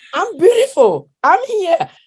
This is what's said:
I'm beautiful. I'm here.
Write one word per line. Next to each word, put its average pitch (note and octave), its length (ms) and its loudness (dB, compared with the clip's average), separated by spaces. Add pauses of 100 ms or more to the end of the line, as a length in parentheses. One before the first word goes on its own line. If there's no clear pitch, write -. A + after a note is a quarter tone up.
(140)
I'm F4+ 240 -6
beautiful. D4+ 720 2 (140)
I'm E4 240 2
here. F4+ 420 -2 (180)